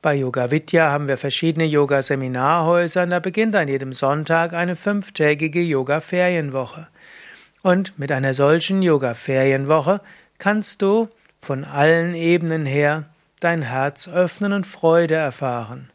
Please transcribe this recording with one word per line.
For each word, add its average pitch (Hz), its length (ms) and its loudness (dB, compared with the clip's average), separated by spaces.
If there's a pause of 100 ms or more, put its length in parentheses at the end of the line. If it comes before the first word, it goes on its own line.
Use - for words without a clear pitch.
Bei 151 100 2
Yoga 127 360 -2
Vidya 156 400 2
haben 143 180 -2
wir 135 80 0
verschiedene 160 480 -2
Yoga-Seminarhäuser 147 1400 0
und 175 40 -4
da 175 120 0
beginnt 208 360 0
an 160 120 2
jedem 135 260 -4
Sonntag 156 580 0
eine 175 240 -2
fünftägige 160 880 0
Yoga-Ferienwoche. 151 1300 -2 (760)
Und 185 360 0
mit 139 140 -4
einer 135 220 0
solchen 165 480 2
Yoga-Ferienwoche 135 1200 2 (340)
kannst 208 460 -2
du 220 260 2 (320)
von 139 240 -6
allen 160 500 2
Ebenen 165 520 0
her 147 380 0 (360)
dein 170 220 0
Herz 131 440 -4
öffnen 180 460 -2
und 196 140 -2
Freude 165 480 2
erfahren. 127 800 -6